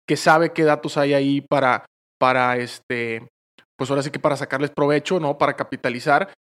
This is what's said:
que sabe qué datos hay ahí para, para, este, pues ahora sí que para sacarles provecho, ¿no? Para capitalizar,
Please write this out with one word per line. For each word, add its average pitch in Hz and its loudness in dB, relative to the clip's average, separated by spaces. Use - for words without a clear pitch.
que 151 2
sabe 165 4
qué 165 0
datos 147 0
hay 143 0
ahí 139 0
para, 131 0
para, 127 2
este, 120 -8
pues 131 -6
ahora 139 0
sí 135 -8
que 135 -12
para 143 0
sacarles 139 -4
provecho, 147 0
¿no? 143 -2
Para 139 0
capitalizar, 139 -2